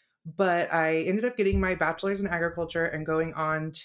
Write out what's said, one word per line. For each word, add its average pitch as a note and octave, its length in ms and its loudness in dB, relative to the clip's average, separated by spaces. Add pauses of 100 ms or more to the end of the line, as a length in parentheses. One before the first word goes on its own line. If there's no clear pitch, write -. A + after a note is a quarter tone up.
(360)
But F3 360 2
I D#3+ 260 4
ended F#3+ 260 0
up B3 120 -2
getting G3 240 2
my F#3 140 2
bachelor's F3+ 460 0
in G3 60 -2
agriculture E3+ 600 -2
and D#3 200 -6
going D#3+ 280 0
on D#3 380 -2 (120)